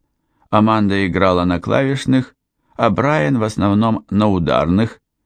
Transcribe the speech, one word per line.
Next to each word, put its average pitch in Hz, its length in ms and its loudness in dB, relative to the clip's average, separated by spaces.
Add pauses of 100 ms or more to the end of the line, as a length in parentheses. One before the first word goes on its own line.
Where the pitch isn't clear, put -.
(500)
Аманда 107 580 0
играла 90 360 0
на 87 160 0
клавишных, 131 760 -2 (400)
а 117 140 0
Брайан 143 480 0
в 110 60 -2
основном 107 680 0
на 104 200 2
ударных 85 720 0 (240)